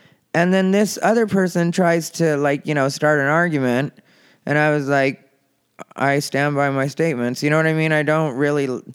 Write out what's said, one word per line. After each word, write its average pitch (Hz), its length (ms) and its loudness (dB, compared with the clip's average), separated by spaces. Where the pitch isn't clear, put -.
And 175 220 2
then 190 160 2
this 202 320 0
other 220 240 2
person 180 460 0
tries 170 380 2
to, 156 260 0
like, 143 300 -2
you 151 80 -2
know, 135 140 0
start 151 320 0
an 135 60 0
argument. 147 680 0
And 143 100 0
I 151 140 2
was 147 180 -2
like, 139 340 0
I 139 240 0
stand 143 340 -2
by 143 160 0
my 135 160 -2
statements. 131 560 -4
You 147 80 0
know 151 60 2
what 160 100 2
I 160 60 0
mean? 156 200 0
I 151 100 2
don't 156 340 0
really 147 300 0
l-, 127 160 -6